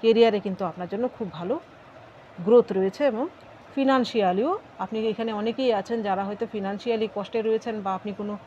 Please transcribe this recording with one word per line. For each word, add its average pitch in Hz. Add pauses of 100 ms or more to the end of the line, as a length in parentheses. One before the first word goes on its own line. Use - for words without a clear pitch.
কেরিয়ারে 226
কিন্তু 190
আপনার 180
জন্য 226 (120)
খুব 214
ভালো 170 (880)
গ্রোথ 233 (100)
রয়েছে। 190 (100)
এবং 220 (520)
ফিনান্সিয়ালিও 247 (320)
আপনি, 220 (140)
এখানে 226 (100)
অনেকেই 233
আছেন 214 (100)
যারা 196
হয়তো 208
ফিনান্সিয়ালি 214
কষ্টে 208
রয়েছেন 220 (100)
বা 190
আপনি 214
কোনো 208